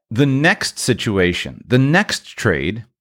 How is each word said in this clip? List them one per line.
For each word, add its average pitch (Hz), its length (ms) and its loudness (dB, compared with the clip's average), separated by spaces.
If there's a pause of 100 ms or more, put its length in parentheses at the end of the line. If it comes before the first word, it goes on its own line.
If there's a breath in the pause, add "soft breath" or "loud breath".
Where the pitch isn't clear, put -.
(120)
the 123 140 2
next 143 520 0
situation, 90 880 -2
the 123 140 2
next 156 460 0
trade, 92 600 -2 (160)